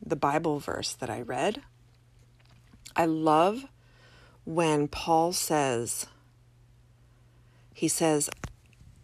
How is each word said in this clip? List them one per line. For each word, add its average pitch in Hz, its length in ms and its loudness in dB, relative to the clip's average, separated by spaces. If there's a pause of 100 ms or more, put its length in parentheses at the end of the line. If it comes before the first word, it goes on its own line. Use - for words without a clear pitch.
the 160 140 -6
Bible 147 460 0
verse - 340 -6
that 117 160 -8
I 117 120 -6
read, 165 400 -4 (1300)
I 165 120 2
love 160 580 2 (800)
when 160 420 2
Paul 165 460 2
says, 135 760 -2 (1700)
he 160 140 -2
says, 156 420 2 (720)